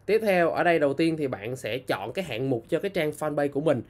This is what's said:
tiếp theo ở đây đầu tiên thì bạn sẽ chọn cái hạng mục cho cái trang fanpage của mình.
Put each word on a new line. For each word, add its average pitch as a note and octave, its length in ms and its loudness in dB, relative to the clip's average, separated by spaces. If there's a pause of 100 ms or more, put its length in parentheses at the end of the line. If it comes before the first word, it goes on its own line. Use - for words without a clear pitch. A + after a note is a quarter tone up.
tiếp G#3 160 2
theo F3+ 280 4
ở D#3 140 0
đây E3+ 140 6
đầu D3 160 2
tiên E3 220 2
thì D3 120 -2
bạn A#2 280 -4
sẽ A#2+ 220 -4
chọn A#2 340 -4
cái F#3+ 120 -6
hạng C3 260 -4
mục A#2 180 -2
cho D#3 120 0
cái G3 100 -4
trang D#3+ 200 0
fanpage D3 380 -2
của C#3 120 -2
mình. D3 300 2